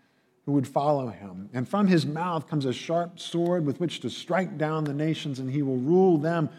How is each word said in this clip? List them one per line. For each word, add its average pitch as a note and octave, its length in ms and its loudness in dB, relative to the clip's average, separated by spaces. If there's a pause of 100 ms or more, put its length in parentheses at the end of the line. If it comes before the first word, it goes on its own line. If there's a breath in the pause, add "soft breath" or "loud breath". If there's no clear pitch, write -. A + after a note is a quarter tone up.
(460 soft breath)
who C#3+ 60 -2
would C#3 140 2
follow C#3+ 420 0
him. F#2+ 440 -12
And B2 160 -4
from G3+ 180 2
his E3 200 6
mouth D#3+ 420 -4
comes D3 160 0
a B2+ 80 0
sharp E3+ 480 -4
sword E3+ 460 0
with C3+ 120 -2
which - 220 -4
to A#2+ 100 -6
strike F3 460 -2
down D#3 280 -2
the C#3+ 100 -2
nations, D3+ 440 -2
and C3 120 -6
he D3 120 0
will C3+ 140 0
rule F3 400 6
them D#3+ 320 0 (100)